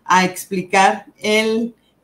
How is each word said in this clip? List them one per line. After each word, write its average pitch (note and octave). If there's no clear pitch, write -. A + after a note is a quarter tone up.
a F#3
explicar G3
el A3